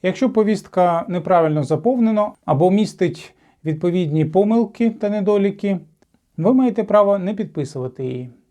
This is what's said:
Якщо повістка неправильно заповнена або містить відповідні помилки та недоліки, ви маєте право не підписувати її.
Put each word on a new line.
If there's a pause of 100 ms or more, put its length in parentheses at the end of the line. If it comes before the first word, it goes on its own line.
Якщо
повістка
неправильно
заповнена (120)
або
містить (300)
відповідні
помилки
та
недоліки, (580)
ви
маєте
право
не
підписувати
її. (200)